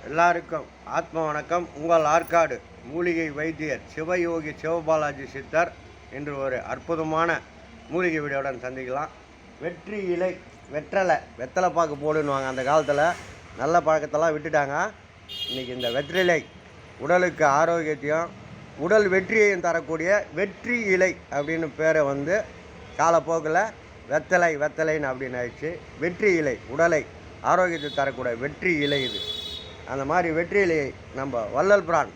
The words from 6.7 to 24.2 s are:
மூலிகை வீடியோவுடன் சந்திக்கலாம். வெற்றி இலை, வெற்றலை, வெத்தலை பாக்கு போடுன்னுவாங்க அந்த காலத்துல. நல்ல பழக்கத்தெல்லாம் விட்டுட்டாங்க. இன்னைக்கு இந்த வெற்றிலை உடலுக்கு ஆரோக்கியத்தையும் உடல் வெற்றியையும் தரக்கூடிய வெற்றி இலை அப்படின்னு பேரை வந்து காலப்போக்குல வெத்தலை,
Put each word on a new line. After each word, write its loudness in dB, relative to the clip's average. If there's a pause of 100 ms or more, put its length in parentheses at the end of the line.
மூலிகை 0
வீடியோவுடன் -4
சந்திக்கலாம். -6 (540)
வெற்றி -10
இலை, -2 (380)
வெற்றலை, 2 (220)
வெத்தலை 0
பாக்கு 2
போடுன்னுவாங்க 0
அந்த -4
காலத்துல. 4 (460)
நல்ல 4
பழக்கத்தெல்லாம் 2
விட்டுட்டாங்க. 0 (580)
இன்னைக்கு -6
இந்த -2
வெற்றிலை 2 (540)
உடலுக்கு 4
ஆரோக்கியத்தையும் 2 (480)
உடல் 4
வெற்றியையும் 4
தரக்கூடிய 0
வெற்றி -4
இலை 4 (160)
அப்படின்னு -2
பேரை 4
வந்து 0 (540)
காலப்போக்குல 2 (380)
வெத்தலை, 2